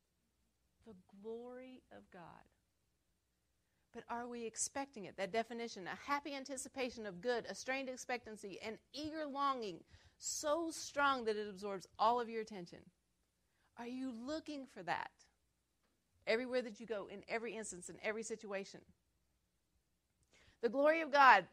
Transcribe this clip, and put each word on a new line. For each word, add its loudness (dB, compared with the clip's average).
The -18
glory -12
of -18
God. -16
But -10
are -4
we -6
expecting -4
it? -10
That -2
definition, -2
a -6
happy -2
anticipation -6
of -8
good, 0
a -6
strained -4
expectancy, -6
an -6
eager -4
longing 0
so 0
strong 2
that 2
it -2
absorbs -6
all 6
of -2
your -4
attention. -10
Are -10
you -4
looking -4
for -14
that? -2
Everywhere 2
that -8
you -10
go, -6
in -12
every -2
instance, -8
in -10
every -2
situation. -8
The 4
glory 6
of -2
God, 12